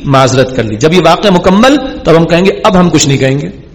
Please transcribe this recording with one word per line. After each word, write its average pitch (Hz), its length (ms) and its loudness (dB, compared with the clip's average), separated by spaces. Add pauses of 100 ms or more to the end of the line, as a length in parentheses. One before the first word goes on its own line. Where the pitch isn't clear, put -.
معذرت 131 500 0
کر 117 80 -2
لی۔ 104 120 -6
جب 151 180 0
یہ 180 120 2
واقعہ 180 240 2
مکمل 196 460 2 (280)
تو 165 80 0
اب 160 60 4
ہم 165 80 2
کہیں 170 200 0
گے 196 40 2 (140)
اب 190 160 2
ہم 175 100 2
کچھ 151 180 0
نہیں 139 100 0
کہیں 135 240 -2
گے، 170 60 -8 (280)